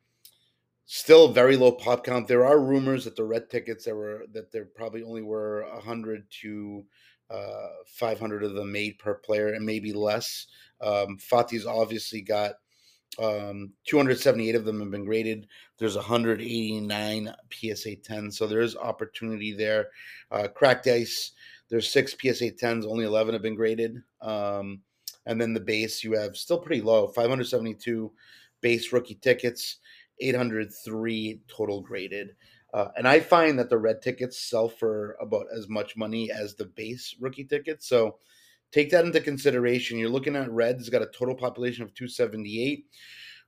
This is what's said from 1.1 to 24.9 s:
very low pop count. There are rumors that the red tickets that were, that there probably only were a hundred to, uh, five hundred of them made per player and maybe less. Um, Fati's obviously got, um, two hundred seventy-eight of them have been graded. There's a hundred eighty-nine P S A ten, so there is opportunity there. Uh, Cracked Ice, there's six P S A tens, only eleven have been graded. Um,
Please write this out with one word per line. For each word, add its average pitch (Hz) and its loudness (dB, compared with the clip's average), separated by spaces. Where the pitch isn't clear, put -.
very 127 8
low 123 8
pop 123 0
count. 123 -2
There 123 6
are 147 8
rumors 135 2
that 113 -10
the 113 -2
red 113 -4
tickets 113 -6
that 110 -4
were, 107 -8
that 110 -14
there 107 -8
probably 113 -10
only 113 -10
were 107 -4
a 113 -12
hundred 110 -8
to, 104 -12
uh, 104 -10
five 110 -4
hundred 107 -4
of 101 -4
them 101 -6
made 104 -4
per 104 -4
player 107 0
and 107 -4
maybe 107 -4
less. 104 -2
Um, 101 -2
Fati's 117 0
obviously 113 -2
got, 104 -2
um, 104 -4
two - 0
hundred 131 4
seventy-eight 113 4
of 113 0
them 107 -2
have 101 -6
been 101 -8
graded. 110 -2
There's 107 -2
a 101 -2
hundred 113 2
eighty-nine 107 -4
P 110 -8
S 101 -8
A 101 -8
ten, 107 -10
so 107 -4
there 107 0
is 117 0
opportunity 110 -8
there. 107 0
Uh, 104 -2
Cracked 127 2
Ice, 120 0
there's 113 -2
six - 2
P - -2
S 120 0
A 113 0
tens, 117 -2
only 113 -2
eleven 110 2
have 107 -4
been 110 -4
graded. 113 -2
Um, 101 -6